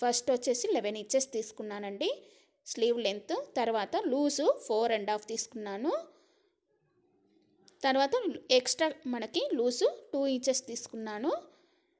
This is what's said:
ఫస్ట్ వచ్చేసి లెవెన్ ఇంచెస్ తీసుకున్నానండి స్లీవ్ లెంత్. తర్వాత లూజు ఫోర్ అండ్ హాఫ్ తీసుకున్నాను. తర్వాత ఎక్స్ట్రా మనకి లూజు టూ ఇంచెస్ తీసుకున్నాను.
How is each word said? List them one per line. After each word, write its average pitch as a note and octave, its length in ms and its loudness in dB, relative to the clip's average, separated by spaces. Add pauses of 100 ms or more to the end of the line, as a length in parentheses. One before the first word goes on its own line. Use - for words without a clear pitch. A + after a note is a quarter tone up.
ఫస్ట్ A#3+ 340 0
వచ్చేసి B3 320 0 (100)
లెవెన్ G#3 260 -2
ఇంచెస్ C4 320 2
తీసుకున్నానండి G#3 760 -4 (640)
స్లీవ్ A#3+ 340 2
లెంత్. G#3 280 -4 (240)
తర్వాత A3+ 380 0 (160)
లూజు C#4+ 340 2 (200)
ఫోర్ A3+ 300 2
అండ్ G#3 160 -2
హాఫ్ G#3+ 200 -4
తీసుకున్నాను. A3 600 -4 (1900)
తర్వాత C4+ 300 2 (440)
ఎక్స్ట్రా D#4 300 2 (260)
మనకి A#3 280 -4 (160)
లూజు B3 300 4 (240)
టూ C#4 100 0 (140)
ఇంచెస్ B3+ 340 0
తీసుకున్నాను. A3+ 600 -6 (680)